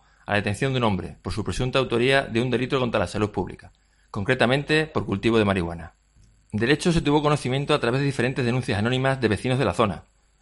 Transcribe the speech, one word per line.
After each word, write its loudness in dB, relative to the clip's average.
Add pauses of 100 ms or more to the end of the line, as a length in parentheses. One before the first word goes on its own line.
(240)
a -6
la 2
detención -2
de 0
un 0
hombre 0
por -6
su -4
presunta -2
autoría 2
de -2
un 0
delito -2
contra 0
la 0
salud -2
pública, -8 (380)
concretamente 2
por -4
cultivo 0
de 4
marihuana. -2 (560)
Del 0
hecho 2
se 2
tuvo 2
conocimiento 0
a 2
través 0
de 0
diferentes 0
denuncias 0
anónimas 0
de 2
vecinos 0
de 2
la 0
zona. 0 (380)